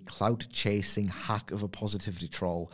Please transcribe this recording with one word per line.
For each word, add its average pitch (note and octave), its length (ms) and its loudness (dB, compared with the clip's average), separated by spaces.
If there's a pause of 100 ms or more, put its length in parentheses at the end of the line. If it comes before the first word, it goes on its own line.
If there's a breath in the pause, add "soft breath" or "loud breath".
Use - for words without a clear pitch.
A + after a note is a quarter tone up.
clout-chasing G#2 960 2
hack G#2+ 440 -2
of G#2 120 -2
a G2+ 40 0
positivity F#2+ 600 -4
troll, E2+ 460 -2